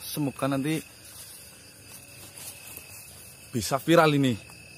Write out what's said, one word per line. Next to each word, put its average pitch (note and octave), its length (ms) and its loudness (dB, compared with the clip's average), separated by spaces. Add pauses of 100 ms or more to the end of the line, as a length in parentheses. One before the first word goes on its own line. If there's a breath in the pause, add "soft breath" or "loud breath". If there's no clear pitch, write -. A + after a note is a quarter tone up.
Semoga C#3 400 -2
nanti C#3 320 0 (2750)
bisa B2+ 320 -2
viral D#3+ 320 8
ini. C3+ 240 4 (400)